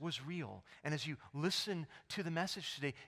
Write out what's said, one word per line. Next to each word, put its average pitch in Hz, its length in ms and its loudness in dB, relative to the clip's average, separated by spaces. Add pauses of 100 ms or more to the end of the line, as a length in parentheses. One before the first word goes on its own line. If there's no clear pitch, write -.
was 147 260 -2
real. 131 380 -4 (180)
And 151 100 2
as 139 140 2
you 151 100 0 (180)
listen 170 520 2 (240)
to 202 120 2
the 170 80 2
message 170 440 0
today, 135 200 0 (140)